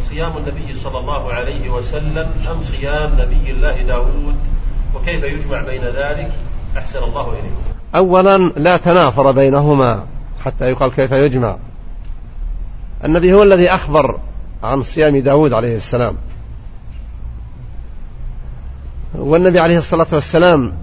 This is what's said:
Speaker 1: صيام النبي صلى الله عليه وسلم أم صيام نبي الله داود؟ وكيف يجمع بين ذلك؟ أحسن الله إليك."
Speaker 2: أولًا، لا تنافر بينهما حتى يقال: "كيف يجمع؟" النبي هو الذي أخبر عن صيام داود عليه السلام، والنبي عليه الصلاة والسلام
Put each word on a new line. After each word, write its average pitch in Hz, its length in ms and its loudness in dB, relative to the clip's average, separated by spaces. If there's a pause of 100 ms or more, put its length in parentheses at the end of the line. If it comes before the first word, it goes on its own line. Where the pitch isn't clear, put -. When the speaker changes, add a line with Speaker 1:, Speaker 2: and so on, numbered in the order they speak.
Speaker 1:
صيام 160 280 -4
النبي - 380 -6
صلى 127 240 -6
الله 135 340 -4
عليه 123 360 -4
وسلم 156 640 -2 (200)
أم 160 120 -2
صيام 147 560 -2
نبي - 320 2
الله 123 300 2
داود؟ 127 540 2 (600)
وكيف - 280 -2
يجمع - 380 -2
بين - 220 -4
ذلك؟ 143 480 -2 (460)
أحسن - 260 -2
الله 139 260 -2
إليك." - 240 -4 (420)
Speaker 2:
أولًا، 185 420 6 (200)
لا 170 200 4
تنافر 143 540 4
بينهما 135 760 2 (380)
حتى 127 260 -2
يقال: 131 220 0
"كيف 135 200 0
يجمع؟" 131 460 2 (1500)
النبي 170 280 4
هو 202 100 8
الذي 180 260 6
أخبر 147 480 2 (460)
عن 127 200 -2
صيام 151 340 2
داود 139 360 4
عليه 117 220 0
السلام، 117 400 -2 (3000)
والنبي 170 440 4
عليه 170 180 4
الصلاة 165 340 0
والسلام 156 720 4